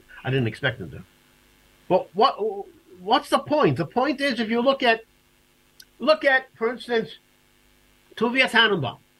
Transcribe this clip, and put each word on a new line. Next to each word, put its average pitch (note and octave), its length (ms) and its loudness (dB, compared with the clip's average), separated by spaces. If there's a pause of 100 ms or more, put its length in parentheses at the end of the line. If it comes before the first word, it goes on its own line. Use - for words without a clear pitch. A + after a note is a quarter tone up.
(240)
I C3 60 -4
didn't C3 160 0
expect B2 340 -4
him E2+ 120 -12
to. F2+ 100 -16 (840)
But - 260 0
what, A3+ 240 2 (640)
what's A#3 300 0
the C#4+ 80 2
point? B3+ 380 2
The D#3 100 -4
point C4+ 340 -2
is, C4+ 180 -2
if A3 120 -4
you A#3 100 0
look C4+ 220 0
at, A3+ 180 2 (960)
look D#4 260 2
at, C4 220 2 (100)
for A3+ 160 -2
instance, A#3 460 -6 (1000)
Tuvia A#3+ 300 2
Tannenbaum, G3+ 520 2 (200)